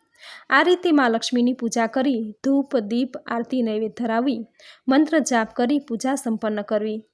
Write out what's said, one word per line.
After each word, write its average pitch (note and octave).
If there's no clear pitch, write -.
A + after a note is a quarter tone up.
આ C#4
રીતે F4+
મા C#4
લક્ષ્મીની A#3+
પૂજા A#3
કરી, A3+
ધૂપ, C#4
દીપ, A#3
આરતી, A#3+
નૈવેદ્ય A3
ધરાવી, A#3
મંત્ર D4
જાપ A#3
કરી B3+
પૂજા B3+
સંપન્ન A3
કરવી. G#3+